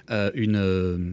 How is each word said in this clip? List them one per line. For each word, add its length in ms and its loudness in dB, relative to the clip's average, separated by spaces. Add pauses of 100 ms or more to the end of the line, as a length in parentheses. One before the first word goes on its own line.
(120)
euh, 220 0
une, 220 0
euh, 420 2 (160)